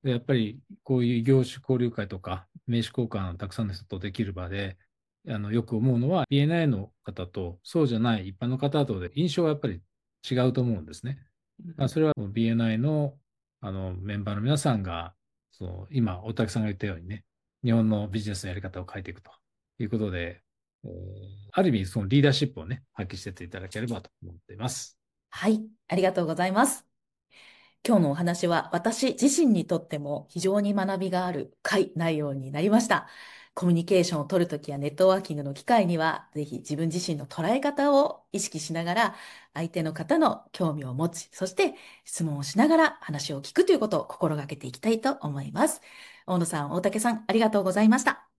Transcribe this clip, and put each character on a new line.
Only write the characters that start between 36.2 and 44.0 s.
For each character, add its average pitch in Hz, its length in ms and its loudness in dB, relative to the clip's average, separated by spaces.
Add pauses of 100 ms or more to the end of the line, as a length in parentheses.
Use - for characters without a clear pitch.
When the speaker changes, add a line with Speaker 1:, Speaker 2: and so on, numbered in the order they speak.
Speaker 2:
ぜ 151 100 -4
ひ - 140 -10
自 - 180 -6
分 165 120 0
自 175 200 -2
身 160 100 -2
の 139 80 -10
捉 160 280 -4
え 277 60 2
方 285 320 2
を 285 400 2
意 - 80 -4
識 - 200 -6
し 165 120 -8
な 165 120 -4
が 175 100 -2
ら、 226 200 2 (400)
相 165 160 -4
手 165 120 -2
の 160 100 -2
方 160 260 0
の - 340 2
興 165 220 0
味 147 100 -8
を 127 100 -8
持 156 140 0
ち、 - 240 -8
そ - 140 -4
し 185 80 -8
て 381 200 2 (300)
質 - 200 -6
問 151 120 -2
を 143 60 -6
し 143 160 -2
な 277 100 8
が 320 80 6
ら 320 240 4
話 147 320 -6
を 139 100 -4
聞 - 120 -16
く 381 120 6
と 392 60 6
い 302 40 8
う - 40 2
こ 214 80 0
と 175 140 0